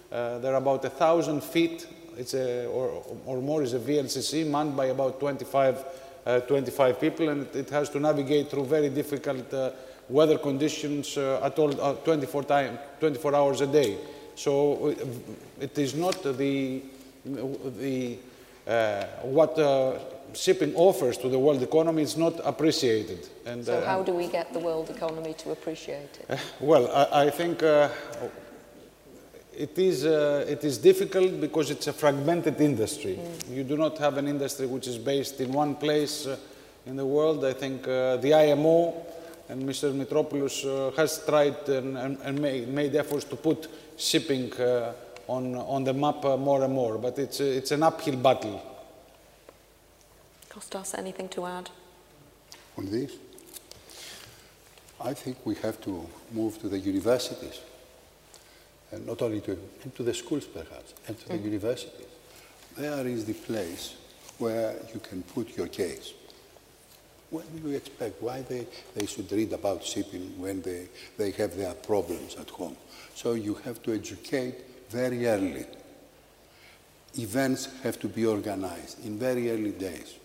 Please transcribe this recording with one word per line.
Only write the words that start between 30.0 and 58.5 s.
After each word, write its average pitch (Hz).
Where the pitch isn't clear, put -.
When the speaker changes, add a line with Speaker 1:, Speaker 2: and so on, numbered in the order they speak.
Speaker 1:
uh, 147
it 147
is 127
difficult 185
because 147
it's -
a 139
fragmented 147
industry. 107
Speaker 2:
Mm. 165
Speaker 1:
You 135
do 143
not 156
have 143
an 143
industry 139
which 123
is 120
based 131
in 127
one 143
place, 147
uh, 135
in 131
the 135
world. 147
I 131
think, 135
uh, 131
the 135
I 156
M 147
O 165
and 131
Mister 139
Mitropoulos, 139
uh, 135
has 156
tried 147
and, 131
and, 135
and 139
made, 131
made 143
efforts 143
to 131
put -
shipping, 131
uh, 123
on, 127
on 131
the 135
map, 147
uh, 135
more 139
and 131
more, 117
but 123
it's, 135
uh, 139
it's 131
an 147
uphill 160
battle. 120
Speaker 2:
Kostas, 196
anything 190
to 175
add? 180
Speaker 3:
On 95
this? 131
I 139
think 127
we 107
have 110
to 85
move 110
to 107
the 98
universities, 98